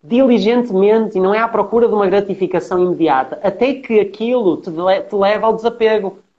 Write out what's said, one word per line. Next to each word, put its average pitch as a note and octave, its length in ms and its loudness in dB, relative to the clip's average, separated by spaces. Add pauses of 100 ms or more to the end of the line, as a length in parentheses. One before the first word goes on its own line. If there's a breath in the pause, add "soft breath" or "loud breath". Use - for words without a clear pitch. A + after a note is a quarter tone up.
diligentemente A3 1160 2
e - 20 0
não F#3+ 140 2
é A3 40 0
à A3+ 100 0
procura A3 400 0
de G3+ 60 0
uma G3+ 120 0
gratificação F#3 760 -2
imediata, D3 600 0
até A#3+ 320 0
que A3+ 260 0
aquilo G#3+ 580 0
te - 120 -12
le-, F#3 320 0
te - 120 -10
leva G#3 320 0
ao A3+ 80 2
desapego, A3 640 -2 (200)